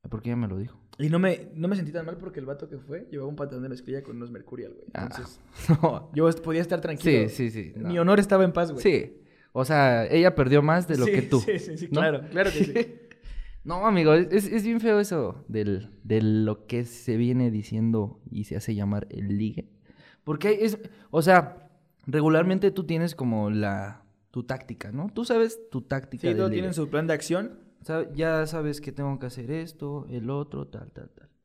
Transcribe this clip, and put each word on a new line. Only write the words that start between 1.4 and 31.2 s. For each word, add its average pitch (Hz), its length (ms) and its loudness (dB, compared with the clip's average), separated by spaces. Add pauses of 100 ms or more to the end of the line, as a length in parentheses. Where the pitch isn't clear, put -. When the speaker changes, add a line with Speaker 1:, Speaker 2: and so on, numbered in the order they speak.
Speaker 2:
no 160 120 -4
me 196 80 0
sentí 165 160 -6
tan 165 140 -8
mal 170 120 -10
porque 180 240 -12
el 131 40 -12
vato 143 240 -12
que 147 80 -14
fue 143 320 -14
llevaba 139 180 -10
un 147 80 -10
pantalón 139 280 -8
de 135 60 -8
mezclilla 131 340 -10
con 120 140 -14
unos 120 120 -12
Mercurial, - 460 -14
güey. - 180 -20
Speaker 1:
Ah, - 160 -8
Speaker 2:
Entonces, - 300 -14 (280)
Speaker 1:
<laughs> 156 140 4
no. 156 320 0
Speaker 2:
yo 160 160 4
est-, 165 120 -2
podía 160 200 -2
estar 175 180 -2
tranquilo. 151 500 2
Speaker 1:
Sí, 120 200 -4
sí, - 0 -
sí, 107 280 -10
Speaker 2:
Mi 175 180 -4
Speaker 1:
no. 170 80 2
Speaker 2:
honor 196 160 8
estaba 196 240 4
en 180 100 2
paz, 170 180 0
güey. 139 120 -8
Speaker 1:
Sí. - 380 2 (360)
O 127 60 0
sea, 131 440 4
ella 170 280 6
perdió 143 260 6
más 165 240 2
de 156 120 0
lo 127 80 4
Speaker 2:
Sí, 202 80 2
Speaker 1:
que 135 80 4
tú, 135 180 2
Speaker 2:
sí, 202 200 0
sí, 156 180 -10
sí, 165 120 -8
Speaker 1:
¿no? 143 120 2
Speaker 2:
claro, 147 280 2
claro 180 220 2
que 151 140 0
sí. 147 80 -8
Speaker 1:
<laughs> - 280 -4 (640)
No, 185 240 -2
amigo, 170 260 6
es, 170 180 6
es, 202 200 4
es 220 120 0
bien 226 180 0
feo 214 180 4
eso 170 480 -2
del, 107 420 -2 (140)
de 107 180 2
lo 107 460 2
que 120 180 -4
se 120 320 -6
viene 123 340 2
diciendo 110 760 -2
y 104 140 -6
se - 140 -8
hace 110 180 -4
llamar 101 340 -2
el 101 300 -4
ligue. - 320 -6 (540)
Porque 202 400 0
es, 214 120 0 (320)
o 165 140 2
sea, 175 480 4 (340)
regularmente 160 640 4
tú 190 140 -2
tienes 165 320 -2
como 110 340 -2
la, 101 540 -4 (260)
tu 123 140 -8
táctica, 120 480 -10
¿no? 147 200 -6
Tú 226 140 -6
sabes 226 340 2 (120)
tu 131 100 -6
táctica 135 400 -8
Speaker 2:
Sí, 170 60 -2
Speaker 1:
de 175 80 2
Speaker 2:
todos 190 160 0
Speaker 1:
ligue. - 100 -2
Speaker 2:
tienen 185 140 -4
su 156 140 -4
plan 156 180 -2
de 160 60 0
acción. 175 460 -4 (220)
Speaker 1:
Sa-, 160 320 -6
ya 160 320 0
sabes 151 360 -6
que 139 100 -10
tengo 139 260 -4
que 131 100 -10
hacer 123 220 -10
esto, 147 640 -8
el 120 180 -8
otro, 143 380 -8
tal, - 240 -18
tal, - 180 -20
tal. - 200 -20 (160)